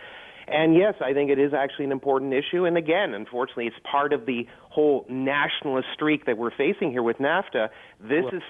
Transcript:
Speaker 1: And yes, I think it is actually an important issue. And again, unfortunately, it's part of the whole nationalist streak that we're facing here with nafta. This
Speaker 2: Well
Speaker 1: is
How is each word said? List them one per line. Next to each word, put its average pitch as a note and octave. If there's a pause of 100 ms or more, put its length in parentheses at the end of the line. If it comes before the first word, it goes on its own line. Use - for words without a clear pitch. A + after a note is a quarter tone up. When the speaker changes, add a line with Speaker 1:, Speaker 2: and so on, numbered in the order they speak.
(460)
Speaker 1:
And D#3+
yes, G3
I C3+
think C#3
it C3+
is C#3+
actually C#3
an C#3
important C3+
issue. F3
And E3+
again, E3
unfortunately, A#2+
it's A2+ (120)
part C#3+
of C#3+
the A#2+ (220)
whole D3+
nationalist C3+
streak D3+
that A#2+
we're A2+
facing D#3+
here B2
with A#2
nafta. C3+ (320)
This C3+
Speaker 2:
Well B2+
Speaker 1:
is E3+